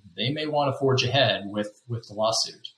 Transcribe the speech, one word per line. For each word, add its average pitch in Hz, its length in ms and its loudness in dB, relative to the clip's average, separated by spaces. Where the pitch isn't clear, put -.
they 120 140 -2
may 151 160 -4
want 143 260 0
to - 60 -8
forge 131 240 2
ahead 113 440 2
with, 104 420 -6
with 113 180 -8
the 101 80 -16
lawsuit. - 640 -2